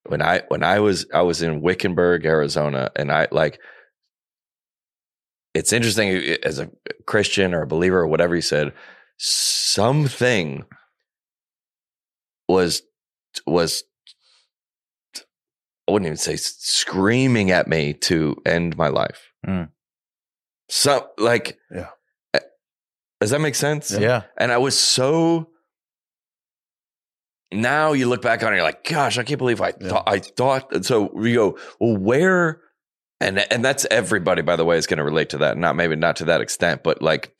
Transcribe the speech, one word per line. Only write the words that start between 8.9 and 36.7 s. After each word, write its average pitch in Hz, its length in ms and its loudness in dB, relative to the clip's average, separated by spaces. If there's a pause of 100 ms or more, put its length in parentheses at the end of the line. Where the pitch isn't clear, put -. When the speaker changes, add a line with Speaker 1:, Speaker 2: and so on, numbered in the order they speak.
Speaker 1:
something 120 1500 0 (1800)
was, 87 340 0 (640)
was, 85 380 0 (1300)
I - 760 -12
wouldn't 98 160 2
even 76 100 -6
say 78 180 -4
s-, - 240 -8
screaming 110 920 0
at 87 160 2
me 73 260 0
to 80 520 0
end 85 320 0
my 82 100 0
life. - 460 -4 (120)
Speaker 2:
Mm. 90 240 -4 (1000)
Speaker 1:
So, - 480 0
like, 117 400 0 (120)
Speaker 3:
Yeah. 90 200 -12 (440)
Speaker 1:
eh, - 60 0 (800)
does 107 120 0
that 147 100 2
make 147 140 -2
sense? 147 360 -2
Speaker 2:
Yeah. 107 300 0 (160)
Speaker 1:
And 120 160 0
I 120 40 2
was 131 220 2
so, 160 680 2 (2000)
now 139 420 0
you 131 140 0
look 123 140 0
back 113 220 0
on 110 100 2
it, 95 40 2
you're 85 60 2
like, 78 200 -2
"Gosh, 135 340 -2
I 123 60 -2
can't 139 140 -4
believe 120 240 0
I 87 180 -2
Speaker 3:
Yeah. 95 100 -8
Speaker 1:
thought," 101 180 0
I 101 120 2
thought, 123 640 -2
so 110 260 2 (100)
you 117 140 2
go, 101 220 2 (220)
"Well, 113 180 2
where?" 160 640 2 (580)
And, 95 200 0 (120)
and 117 120 0
that's 135 280 0
everybody, 92 500 2
by 85 140 0
the 82 100 2
way, 85 120 4
is 78 100 -2
gonna 80 160 -2
relate 76 260 0
to 73 100 -8
that. 69 180 2
Not, 80 180 0
maybe 82 200 0
not 80 220 0
to 82 80 -8
that 80 160 2
extent, - 420 -2